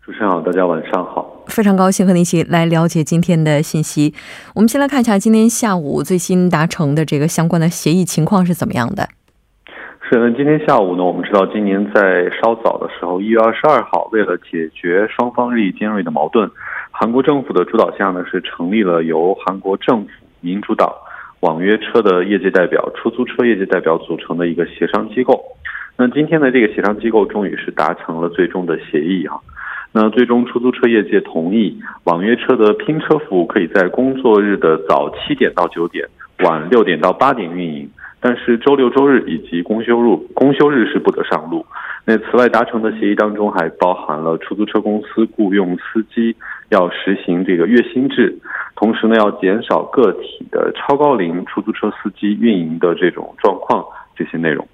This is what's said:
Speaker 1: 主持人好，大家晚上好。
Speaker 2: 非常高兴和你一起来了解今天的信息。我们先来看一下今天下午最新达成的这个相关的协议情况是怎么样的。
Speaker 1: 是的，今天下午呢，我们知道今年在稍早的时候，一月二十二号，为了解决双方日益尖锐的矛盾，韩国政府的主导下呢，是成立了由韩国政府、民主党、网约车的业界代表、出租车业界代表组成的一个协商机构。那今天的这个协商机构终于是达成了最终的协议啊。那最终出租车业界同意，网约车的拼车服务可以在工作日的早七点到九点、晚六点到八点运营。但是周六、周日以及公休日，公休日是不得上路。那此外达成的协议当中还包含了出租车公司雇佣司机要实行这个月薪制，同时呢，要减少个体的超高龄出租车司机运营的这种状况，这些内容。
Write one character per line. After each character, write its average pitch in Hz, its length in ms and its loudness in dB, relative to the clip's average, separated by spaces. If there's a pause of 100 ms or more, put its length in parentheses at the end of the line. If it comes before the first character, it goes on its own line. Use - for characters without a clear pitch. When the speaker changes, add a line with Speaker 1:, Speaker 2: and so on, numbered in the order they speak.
Speaker 1:
主 98 80 -16
持 - 60 -14
人 104 100 0
好， 87 120 0
大 82 100 -2
家 90 160 2
晚 80 240 -2
上 - 140 -2
好。 - 420 -8
Speaker 2:
非 - 160 -2
常 202 140 4
高 185 140 4
兴 190 160 0
和 190 60 4
你 175 100 4
一 - 20 4
起 170 180 0
来 165 240 0
了 165 220 2
解 160 160 0
今 165 180 0
天 165 200 2
的 151 200 2
信 160 180 -4
息。 151 320 0 (420)
我 - 60 -2
们 226 80 6
先 277 120 0
来 277 80 2
看 277 120 0
一 226 40 2
下 214 140 2
今 220 140 2
天 220 160 6
下 214 280 0
午 147 260 -2
最 180 160 0
新 180 320 2
达 160 160 2
成 147 280 0
的 156 100 2
这 147 160 -2
个 151 80 0
相 165 200 0
关 170 120 2
的 165 100 2
协 - 220 0
议 180 120 4
情 160 200 0
况 185 200 2
是 175 80 0
怎 131 140 -2
么 - 80 -6
样 120 200 -2
的。 - 140 -4 (1000)
Speaker 1:
是 123 80 4
的， 117 140 4
今 139 140 0
天 151 200 4
下 131 140 4
午 90 160 0
呢， 90 80 0
我 90 80 2
们 87 100 -4
知 - 120 -6
道 98 100 6
今 107 180 -4
年 98 300 0
在 92 320 4 (160)
稍 113 140 2 (100)
早 - 140 0
的 82 100 -8
时 - 160 -10
候， 90 160 -4
一 104 60 -4
月 113 120 2
二 113 140 4
十 131 140 -2
二 131 180 4
号， - 260 -2
为 107 140 2
了 90 140 -2
解 82 320 -8
决 90 440 0
双 123 200 -2
方 123 200 -2
日 117 80 2
益 92 80 0
尖 107 160 -6
锐 107 160 -2
的 80 80 -6
矛 76 200 -2
盾， 107 200 0 (400)
韩 113 220 -2
国 131 100 2
政 143 200 2
府 98 100 -8
的 90 140 4
主 - 100 -4
导 90 220 2
下 101 120 0
呢， 90 140 -6
是 92 160 -4
成 87 320 -6
立 110 100 2
了 85 200 2
由 82 320 0 (100)
韩 95 160 -4
国 98 160 -2
政 113 280 0
府、 101 40 -16 (320)
民 90 220 -6
主 110 120 -2
党、 - 160 2 (500)
网 82 200 0
约 101 160 2
车 113 240 0
的 92 240 2
业 101 140 0
界 90 120 2
代 87 160 4
表、 - 300 -2
出 - 140 -2
租 123 160 -4
车 - 180 -2
业 117 100 4
界 95 120 -2
代 92 140 0
表 82 180 0
组 82 180 -6
成 82 220 -8
的 87 100 0
一 82 60 -2
个 82 100 0
协 - 260 -4
商 107 200 -2
机 123 120 -2
构。 123 160 2 (600)
那 123 100 4
今 147 180 0
天 160 140 0
的 131 100 4
这 123 160 4
个 104 60 -2
协 - 80 -4
商 104 180 0
机 113 120 -2
构 107 160 4
终 104 200 -4
于 80 80 -6
是 - 160 -8
达 80 220 0
成 82 260 -8
了 85 120 -2
最 87 180 0
终 92 160 -4
的 80 140 -2
协 - 260 -4
议 85 220 -2
啊。 73 100 -10 (560)
那 110 160 4
最 123 160 2
终 120 220 2
出 123 120 -4
租 120 120 2
车 120 180 0
业 110 160 4
界 98 160 2
同 85 340 -4
意， 107 240 0 (260)
网 87 180 0
约 110 120 2
车 123 220 0
的 107 180 6
拼 - 240 -4
车 151 200 0 (100)
服 92 100 0
务 85 60 2
可 - 160 0
以 85 140 0
在 95 140 4
工 127 260 0
作 123 260 4
日 101 160 0
的 80 220 2 (100)
早 71 220 2
七 - 240 -6
点 104 200 0
到 87 140 0
九 85 200 -4
点、 82 200 -8 (360)
晚 80 260 0
六 120 120 6
点 85 160 0
到 90 140 2
八 131 220 2
点 95 200 -6
运 87 200 -6
营。 71 160 -12 (300)
但 120 160 0
是 117 220 0
周 139 160 4
六、 135 160 4
周 135 160 4
日 135 220 4
以 80 100 -4 (100)
及 87 140 -4
公 107 200 -4
休 117 200 2
日， 110 140 4 (180)
公 139 200 4
休 147 140 4
日 131 220 2
是 - 80 -2
不 - 120 0
得 - 140 -2
上 - 240 -4
路。 - 160 -6 (400)
那 113 140 2
此 - 180 -2
外 123 120 6
达 113 160 4
成 110 180 -4
的 110 160 0
协 104 120 0
议 104 40 2
当 104 200 0
中 104 180 -2
还 85 180 -2
包 90 220 0
含 - 260 -4
了 80 200 -2
出 - 160 -8
租 104 100 0
车 104 160 -2
公 107 220 -2
司 113 340 -2
雇 98 160 2
佣 92 240 0
司 - 280 -6 (100)
机 113 200 0 (360)
要 90 180 4
实 95 360 -2
行 90 200 0
这 92 120 2
个 85 100 2
月 120 140 6 (120)
薪 131 160 0
制， 113 280 0 (400)
同 110 180 2
时 - 120 -2
呢， 113 100 4
要 104 160 4
减 98 300 0
少 82 200 0 (100)
个 113 200 4
体 - 380 -12
的 - 240 0
超 - 220 0
高 143 180 4
龄 90 300 -2
出 - 160 -8
租 107 100 -6
车 107 200 -4
司 - 280 -8
机 104 220 0
运 113 160 4
营 82 220 -4
的 85 160 2
这 87 160 0
种 80 280 -14
状 98 220 -2
况， 104 240 -2 (320)
这 - 80 -4
些 - 140 -8
内 82 120 0
容。 71 220 -4